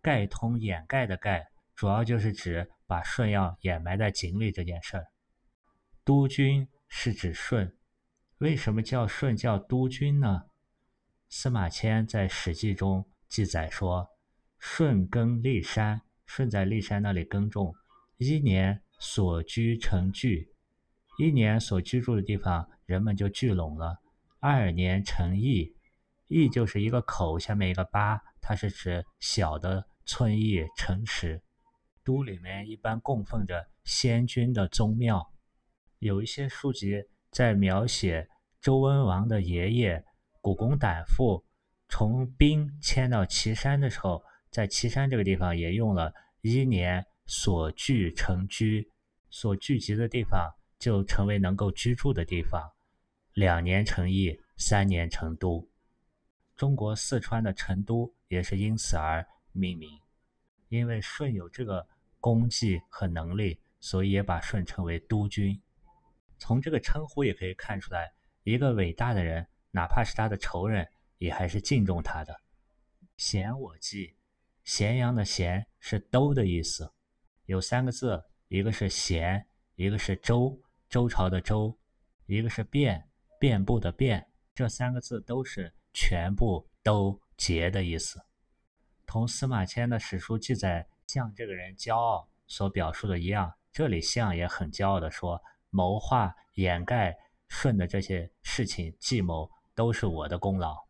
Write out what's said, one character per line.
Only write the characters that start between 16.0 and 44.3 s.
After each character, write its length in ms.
舜 240
在 160
骊 160
山 220
那 100
里 120
耕 260
种， 240
一 200
年 420
所 420
居 340
城 360
聚。” 420
一 140
年 260
所 220
居 200
住 140
的 80
地 140
方， 340
人 180
们 140
就 120
聚 240
拢 240
了。 240
二 320
年 320
成 340
邑， 380
邑 200
就 160
是 160
一 80
个 140
口 360
下 180
面 120
一 60
个 100
八， 380
它 140
是 160
指 340
小 400
的 300
村 340
邑、 260
城 280
池。 380
都 180
里 160
面 300
一 80
般 240
供 240
奉 200
着 240
先 420
君 280
的 160
宗 280
庙。 360
有 240
一 40
些 220
书 240
籍 300
在 220
描 300
写 440
周 180
文 260
王 220
的 140
爷 300
爷 340
古 120
公 240
胆 280
父 400
从 440
兵 500
迁 280
到 140
岐 300
山 260
的 80
时 120
候， 220